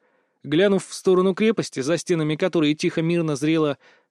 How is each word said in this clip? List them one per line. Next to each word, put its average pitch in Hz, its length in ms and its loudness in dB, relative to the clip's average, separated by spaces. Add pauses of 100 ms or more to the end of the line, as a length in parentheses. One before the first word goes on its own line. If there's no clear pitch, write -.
(440)
глянув 180 420 2
в - 80 -16
сторону 185 400 2
крепости, 214 460 -2
за 151 180 0
стенами 156 380 -2
которой 156 380 2
тихо 170 280 -2
мирно 165 340 0
зрела 151 420 0 (320)